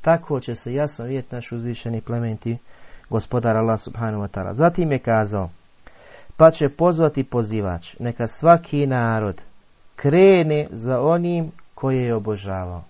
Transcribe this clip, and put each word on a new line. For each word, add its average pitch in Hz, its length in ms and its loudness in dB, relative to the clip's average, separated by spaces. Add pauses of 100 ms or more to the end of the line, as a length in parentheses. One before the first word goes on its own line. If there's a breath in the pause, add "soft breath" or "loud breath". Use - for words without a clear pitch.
tako 165 400 0
će 120 140 -8
se 120 200 -10
jasno 143 300 -4
vidjeti 131 300 -8
naš 120 180 -10
uzvišeni 117 480 -6
plemeniti 117 580 -4 (540 soft breath)
gospodar 117 440 0
Allah 113 240 2
subhanahu 110 420 -6
wa 101 60 -6
ta'ala. 95 260 -6
Zatim 165 380 2
je 131 60 0
kazao: 104 520 0 (880 loud breath)
„Pa 160 140 8
će 156 180 0
pozvati 156 560 2
pozivač, 104 760 -4
neka 117 280 -4
svaki 156 600 2
narod 113 540 0 (560)
krene 160 760 6
za 120 300 -2
onim 170 520 0 (220)
koje 131 300 -2
je 117 100 0
obožavao.” 95 760 -4